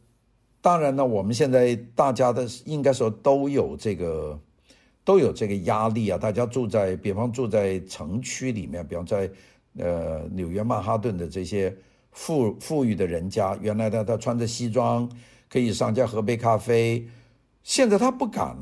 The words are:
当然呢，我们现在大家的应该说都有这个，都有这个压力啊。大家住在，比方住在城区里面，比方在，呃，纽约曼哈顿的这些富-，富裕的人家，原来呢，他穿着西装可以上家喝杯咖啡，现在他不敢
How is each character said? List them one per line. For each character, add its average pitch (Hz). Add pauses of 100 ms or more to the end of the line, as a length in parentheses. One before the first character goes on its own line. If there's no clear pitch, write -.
(640)
当 175
然 139
呢， 139
我 110
们 104
现 131
在 123 (180)
大 143
家 123
的 120 (160)
应 151
该 139
说 113
都 139
有 120
这 101
个， 78 (640)
都 196
有 123
这 107
个 101
压 107
力 110
啊。 90
大 107
家 120
住 120
在， 98
比 101
方 113
住 123
在 98
城 95
区 131
里 104
面， 87
比 85
方 87
在， 98 (460)
呃， 82
纽 90
约 95
曼 110
哈 110
顿 104
的 87
这 90
些 95 (360)
富-， 131
富 156
裕 110
的 95
人 85
家， 98
原 104
来 110
呢， 110
他 110
穿 117
着 117
西 117
装 120 (440)
可 -
以 120
上 117
家 123
喝 107
杯 117
咖 117
啡， 117 (560)
现 -
在 202
他 247
不 254
敢 -